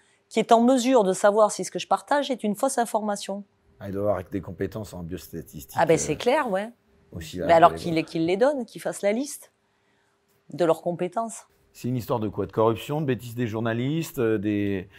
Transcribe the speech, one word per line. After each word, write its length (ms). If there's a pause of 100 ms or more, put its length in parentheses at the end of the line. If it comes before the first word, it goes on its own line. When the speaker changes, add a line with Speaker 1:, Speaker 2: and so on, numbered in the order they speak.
(300)
Speaker 1:
qui 100
est 140
en 80
mesure 420
de 80
savoir 400
si 140
ce 60
que 80
je 100
partage 420
est 140
une 100
fausse 220
information ? 680 (380)
Speaker 2:
Ah, 80
il 40
doit 160
avoir 140
des 160
compétences 540
en 100
biostatistique, 720
Speaker 1:
Ah 80
ben, 100
Speaker 2:
euh, 20
Speaker 1:
c'est 180
clair, 340
ouais. 200 (420)
Speaker 2:
aussi 280
Speaker 1:
Mais 80
Speaker 2:
là, 100
Speaker 1:
alors 140
Speaker 2:
que 40
les 60
Speaker 1:
qu'il, 140
Speaker 2:
vôtres. 120
Speaker 1:
qu'il 180
les 120
donne, 280
qu'il 160
fasse 200
la 100
liste 400 (1040)
de 100
leurs 180
compétences. 640 (260)
Speaker 2:
C'est 160
une 80
histoire 240
de 80
quoi ? 160
De 80
corruption, 480
de 40
bêtises 300
des 120
journalistes, 720
euh, 180
des, 500 (120)